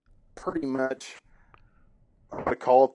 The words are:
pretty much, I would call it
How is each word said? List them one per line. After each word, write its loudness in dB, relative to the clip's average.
pretty -8
much, -4
I -6
would -4
call 6
it -2